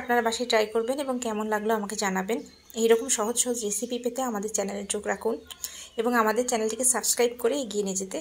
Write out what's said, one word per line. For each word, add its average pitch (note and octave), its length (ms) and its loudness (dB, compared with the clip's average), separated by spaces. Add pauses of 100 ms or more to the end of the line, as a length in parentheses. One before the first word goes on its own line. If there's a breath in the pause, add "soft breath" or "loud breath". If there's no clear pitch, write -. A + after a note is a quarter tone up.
আপনারা A#3+ 260 4
বাসায় A#3 240 -2
ট্রাই A3 220 6
করবেন A3+ 320 0
এবং C4 100 -2 (100)
কেমন G#3+ 280 -2
লাগলো G#3 260 0
আমাকে G3+ 240 -6
জানাবেন। F#3+ 360 0 (420)
এইরকম A3+ 260 6 (100)
সহজ A3+ 260 0
সহজ B3 140 0 (100)
রেসিপি A#3 360 -2
পেতে B3 260 -2
আমাদের G#3 260 -4
চ্যানেলে G3+ 280 -2 (100)
চোখ G3+ 180 -4
রাখুন A3 240 -2 (640 loud breath)
এবং A#3 120 2 (100)
আমাদের G#3+ 280 2
চ্যানেলটিকে A3 440 0
সাবস্ক্রাইব A#3+ 380 2 (120)
করে A#3+ 200 4
এগিয়ে G#3 220 -2
নিয়ে F#3 160 -4
যেতে F#3+ 200 -6